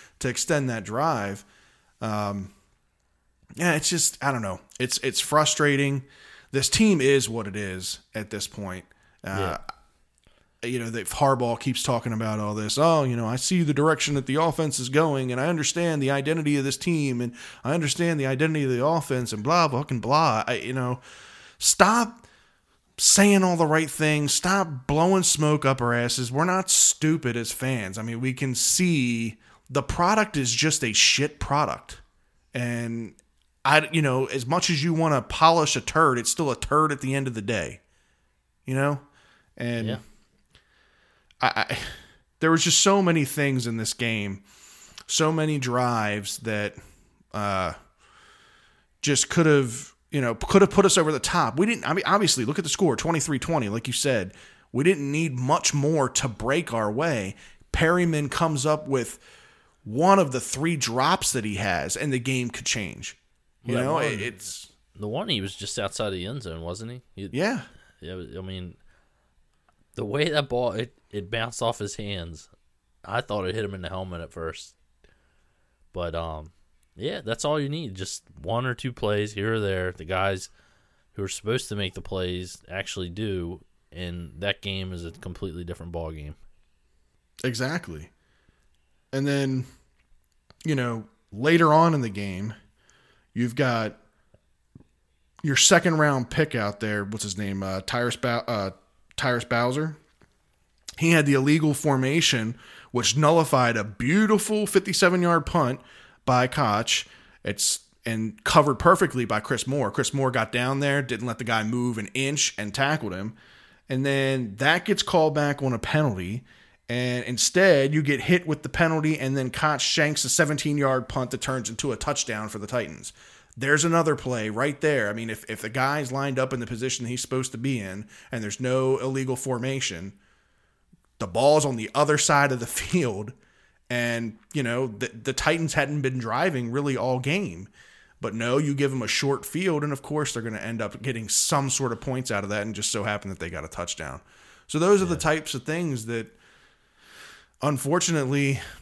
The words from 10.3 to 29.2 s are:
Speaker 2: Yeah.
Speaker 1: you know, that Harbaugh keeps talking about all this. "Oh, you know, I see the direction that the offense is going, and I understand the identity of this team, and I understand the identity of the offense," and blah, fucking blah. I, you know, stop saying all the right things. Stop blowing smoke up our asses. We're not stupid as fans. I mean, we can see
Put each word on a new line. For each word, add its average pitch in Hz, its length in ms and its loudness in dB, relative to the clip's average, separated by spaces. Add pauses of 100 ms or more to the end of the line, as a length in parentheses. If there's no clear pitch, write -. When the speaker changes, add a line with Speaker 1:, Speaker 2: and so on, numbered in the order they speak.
Speaker 2:
Yeah. 120 60 -4
Speaker 1:
you 123 100 -2
know, 113 100 -6
that 113 180 -6
Harbaugh 123 520 2
keeps - 240 -2
talking 117 300 0
about 107 260 -2
all 104 140 -4
this. 107 240 -4
"Oh, 156 260 4
you 123 140 0
know, 117 80 -2
I 117 100 -2
see 175 280 2
the 151 100 0
direction 147 420 2
that 135 120 -2
the 131 80 -2
offense 160 440 0
is 127 100 -6
going, 139 420 2
and 123 100 -2
I 151 60 0
understand 165 540 0
the 135 100 2
identity 147 460 2
of 135 60 0
this 139 140 -2
team, 143 440 0
and 120 120 -4 (300)
I 135 100 0
understand 165 460 0
the 135 80 0
identity 151 360 0
of 131 80 0
the 123 140 0
offense," 139 480 0
and 104 100 -6
blah, 160 240 4
fucking 131 320 -2
blah. 127 480 2
I, 123 80 0
you 104 180 -6
know, 127 260 -2 (580)
stop - 720 4 (720)
saying 196 460 6
all 180 140 4
the 165 80 4
right 156 240 2
things. 151 440 2
Stop 180 540 0
blowing 175 360 4
smoke 151 420 2
up 131 160 2
our 120 120 2
asses. 120 380 0
We're 147 140 0
not 185 240 0
stupid 156 640 4
as 117 160 -4
fans. 110 460 -4
I 110 60 -6
mean, 117 180 -6
we 131 120 0
can 131 220 -2
see 123 800 2 (320)